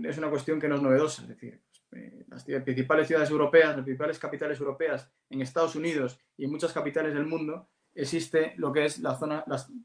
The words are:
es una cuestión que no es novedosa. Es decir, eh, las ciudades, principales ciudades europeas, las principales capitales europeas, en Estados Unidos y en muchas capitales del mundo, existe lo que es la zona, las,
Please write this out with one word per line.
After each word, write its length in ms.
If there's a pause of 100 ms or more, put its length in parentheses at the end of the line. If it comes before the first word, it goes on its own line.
es 140
una 120
cuestión 300
que 80
no 80
es 60
novedosa. 400
Es 60
decir, 320 (300)
eh, 380
las 160
ciudades, 200
principales 440
ciudades 220
europeas, 440
las 100
principales 360
capitales 400
europeas, 500 (200)
en 100
Estados 340
Unidos 460 (160)
y 80
en 80
muchas 200
capitales 400
del 140
mundo, 420 (260)
existe 640
lo 160
que 120
es 160
la 160
zona, 320
las, 200 (160)